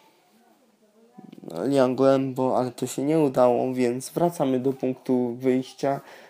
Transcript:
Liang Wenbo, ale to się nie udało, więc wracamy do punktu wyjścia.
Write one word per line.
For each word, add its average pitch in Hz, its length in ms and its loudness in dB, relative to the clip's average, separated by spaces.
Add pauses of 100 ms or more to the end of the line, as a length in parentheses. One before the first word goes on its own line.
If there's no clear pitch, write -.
(1700)
Liang 131 320 2
Wenbo, 131 580 2
ale 123 120 -2
to 123 160 -8
się 131 160 -6
nie 156 160 2
udało, 127 560 2
więc 127 360 -2
wracamy 156 500 0
do 131 120 0
punktu 127 600 -2
wyjścia. 131 680 -2 (300)